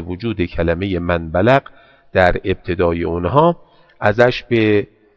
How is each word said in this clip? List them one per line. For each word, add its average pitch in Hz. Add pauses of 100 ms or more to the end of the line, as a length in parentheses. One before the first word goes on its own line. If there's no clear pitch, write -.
وجود 90
کلمه 85
من 85
بلغ 110 (500)
در 90
ابتدای 87
اونها 87 (440)
ازش 117
به، 107 (300)